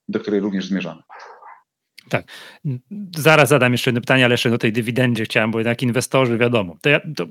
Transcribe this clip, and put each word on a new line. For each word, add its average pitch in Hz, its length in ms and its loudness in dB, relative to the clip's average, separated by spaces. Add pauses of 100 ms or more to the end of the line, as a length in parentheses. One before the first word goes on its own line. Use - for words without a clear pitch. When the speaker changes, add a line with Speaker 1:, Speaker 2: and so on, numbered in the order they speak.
Speaker 1:
do 104 120 -4
której 104 200 -2
również 95 260 -4
zmierzamy. 85 360 -6 (1080)
Speaker 2:
Tak. 95 180 -4 (880)
Zaraz 151 320 6
zadam 127 240 4
jeszcze 120 180 0
jedno 120 100 0
pytanie, 131 240 2
ale 120 100 4
jeszcze 120 160 0
do 117 80 0
tej 117 140 0
dywidendzie 120 520 0
chciałem, 110 260 0
bo 110 80 -4
jednak 117 240 -2
inwestorzy, 120 560 0
wiadomo. 113 440 0
To - 60 0
ja, 147 120 2 (160)
to 87 140 -6